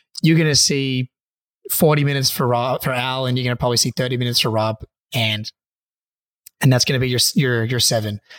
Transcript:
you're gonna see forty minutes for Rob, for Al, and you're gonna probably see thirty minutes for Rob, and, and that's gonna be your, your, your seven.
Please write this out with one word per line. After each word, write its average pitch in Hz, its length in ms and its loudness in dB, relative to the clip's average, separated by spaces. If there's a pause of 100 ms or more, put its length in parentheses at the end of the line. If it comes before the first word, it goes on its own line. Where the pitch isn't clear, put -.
(220)
you're 160 160 4
gonna 156 160 2
see 131 560 0 (640)
forty 151 320 4
minutes 139 260 0
for - 160 -2
Rob, 123 380 0
for 135 80 -2
Al, 131 340 -4
and 127 120 0
you're 127 80 -4
gonna 123 100 -2
probably 123 220 0
see 120 180 0
thirty 127 220 -2
minutes 120 240 -2
for 123 80 -2
Rob, 110 340 -2 (300)
and, 110 360 -2 (1080)
and 127 140 4
that's 123 100 2
gonna 135 160 0
be 127 80 0
your, 123 140 0 (140)
your, 123 280 2
your 120 160 -2
seven. 107 400 -2 (200)